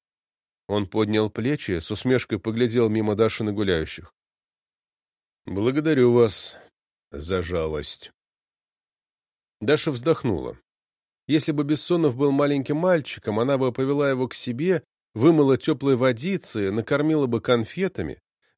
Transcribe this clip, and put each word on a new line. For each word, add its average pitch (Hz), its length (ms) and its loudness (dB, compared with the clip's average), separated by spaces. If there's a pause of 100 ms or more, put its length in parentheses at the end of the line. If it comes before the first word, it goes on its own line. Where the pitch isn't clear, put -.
(680)
Он 101 200 -2
поднял 107 420 0
плечи, 113 500 -4
с - 100 -12
усмешкой 117 500 0
поглядел 113 500 0
мимо 107 260 0
Даши 107 280 0
на 107 80 -2
гуляющих. 87 640 -2 (1300)
"Благодарю 127 680 2
вас 120 460 2 (540)
за 82 300 -4
жалость". 80 720 -6 (1500)
Даша 143 300 0
вздохнула. 117 680 -2 (680)
Если 151 240 2
бы 147 120 0
Бессонов 151 520 0
был 143 160 2
маленьким 143 460 0
мальчиком, 156 640 -2
она 135 180 2
бы 127 140 0
повела 139 380 0
его 127 180 -2
к - 60 -12
себе, 147 500 -2 (300)
вымыла 139 440 4
тёплой 139 380 0
водицей, 123 760 -2
накормила 143 540 0
бы 117 160 -2
конфетами, 120 800 -2 (380)